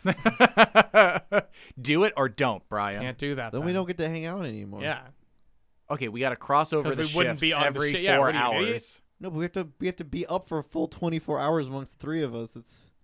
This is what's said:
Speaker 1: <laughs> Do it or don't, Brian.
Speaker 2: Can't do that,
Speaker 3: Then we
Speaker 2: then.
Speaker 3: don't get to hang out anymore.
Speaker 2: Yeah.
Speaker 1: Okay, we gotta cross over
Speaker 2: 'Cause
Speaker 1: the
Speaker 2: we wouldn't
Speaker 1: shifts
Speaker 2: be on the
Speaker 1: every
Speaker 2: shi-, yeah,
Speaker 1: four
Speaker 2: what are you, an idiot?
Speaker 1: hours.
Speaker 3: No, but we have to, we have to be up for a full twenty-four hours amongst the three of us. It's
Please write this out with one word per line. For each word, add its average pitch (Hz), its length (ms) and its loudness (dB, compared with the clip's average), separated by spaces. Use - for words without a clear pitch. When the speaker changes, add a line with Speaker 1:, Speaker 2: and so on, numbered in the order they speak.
Speaker 1:
<laughs> - 1800 4
Do 147 240 2
it 214 120 2
or 135 120 0
don't, 113 400 -2
Brian. 104 320 -2
Speaker 2:
Can't 127 180 -8
do 143 180 -4
that, 113 160 -8
Speaker 3:
Then 131 100 -4
we 160 60 -4
Speaker 2:
then. 180 60 -2
Speaker 3:
don't 185 120 -2
get 175 120 -6
to 160 100 -2
hang 165 180 -6
out 180 180 -8
anymore. 104 380 -10
Speaker 2:
Yeah. 139 180 -4
Speaker 1:
Okay, 127 180 -4
we 117 120 -8
gotta 147 160 0
cross 147 360 2
over 151 220 0
Speaker 2:
'Cause - 20 -2
Speaker 1:
the 156 60 -2
Speaker 2:
we 165 60 0
wouldn't 160 220 0
Speaker 1:
shifts 160 80 2
Speaker 2:
be 160 40 2
on 147 100 0
the 143 40 4
Speaker 1:
every 143 260 0
Speaker 2:
shi-, 180 80 -2
yeah, 185 160 4
Speaker 1:
four 139 100 4
Speaker 2:
what 120 80 2
are 120 40 0
you, 123 60 2
an 180 40 0
idiot? 226 120 -2
Speaker 1:
hours. - 260 -12
Speaker 3:
No, 180 100 -10
but 156 80 -6
we 165 60 -2
have 175 80 -6
to, 180 160 -6
we 180 80 -4
have 180 80 -4
to 170 80 -12
be 170 220 -6
up 180 200 -4
for 160 120 -4
a 143 60 -4
full 320 220 -4
twenty-four 165 540 -4
hours 151 260 2
amongst 135 320 -10
the - 40 -18
three 156 200 -4
of 120 120 -4
us. 117 220 -8
It's - 340 -20